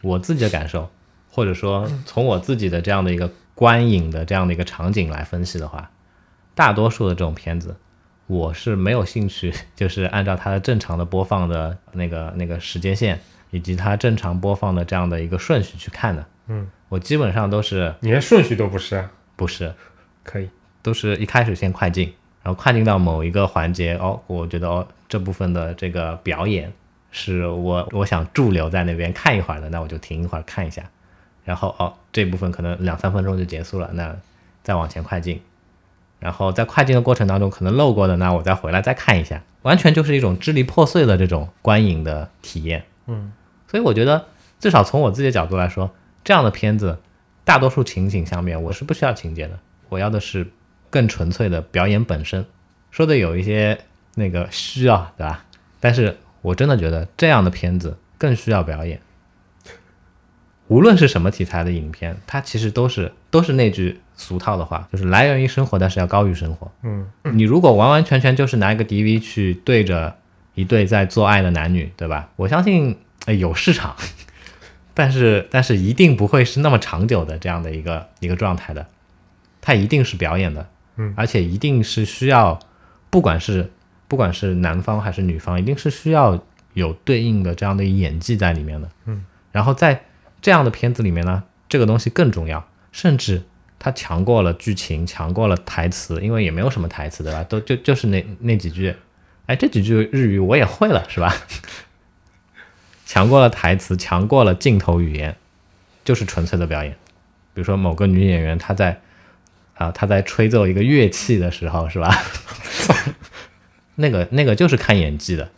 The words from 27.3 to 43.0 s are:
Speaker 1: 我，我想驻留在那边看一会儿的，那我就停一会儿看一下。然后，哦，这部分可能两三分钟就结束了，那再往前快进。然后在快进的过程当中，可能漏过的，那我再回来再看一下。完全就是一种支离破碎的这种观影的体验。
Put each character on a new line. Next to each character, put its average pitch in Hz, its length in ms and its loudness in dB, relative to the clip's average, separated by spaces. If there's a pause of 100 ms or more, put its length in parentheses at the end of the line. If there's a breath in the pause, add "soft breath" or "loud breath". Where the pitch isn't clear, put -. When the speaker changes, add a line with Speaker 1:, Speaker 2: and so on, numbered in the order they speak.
Speaker 1:
我， 87 460 -4
我 98 120 -2
想 82 280 -2
驻 123 180 2
留 82 180 0
在 90 140 -2
那 87 100 -2
边 85 200 -4
看 - 220 0
一 98 40 0
会 87 140 -6
儿 76 80 -10
的， 80 80 -12
那 82 100 -6
我 80 80 -8
就 78 100 -12
停 80 240 -10
一 85 60 -4
会 85 100 -8
儿 78 60 -10
看 90 240 -8
一 - 20 -10
下。 82 140 -14 (640 soft breath)
然 90 100 -6
后， 95 240 -6
哦， 87 140 -4 (180)
这 107 140 -2
部 90 100 -4
分 92 160 -4
可 90 100 -10
能 87 220 -6
两 85 160 -4
三 95 140 -2
分 98 100 -2
钟 95 140 -2
就 92 80 -4
结 82 180 -10
束 95 160 -8
了， 82 140 -8
那 85 200 -8 (480 soft breath)
再 98 140 -4
往 82 140 -4
前 82 120 -10
快 85 200 -6
进。 85 200 -8 (760)
然 87 140 -8
后 95 180 -2
在 113 140 -2
快 - 180 0
进 131 100 4
的 123 80 4
过 123 140 2
程 107 100 0
当 95 140 2
中， 98 100 0
可 - 140 -6
能 95 120 0
漏 139 180 4
过 101 120 2
的， 92 120 2
那 90 160 2
我 85 100 0
再 92 100 0
回 85 200 -4
来 95 80 2
再 123 120 -2
看 98 260 2
一 80 40 0
下。 80 180 -8 (200)
完 151 160 4
全 160 160 4
就 160 100 2
是 143 120 2
一 135 40 2
种 92 180 2
支 - 140 -4
离 139 120 2
破 151 220 4
碎 160 200 2
的 101 120 4
这 92 80 4
种 82 240 -2 (120)
观 110 220 4
影 82 200 0
的 76 260 -6 (120)
体 80 240 -10
验。 80 180 -4 (240)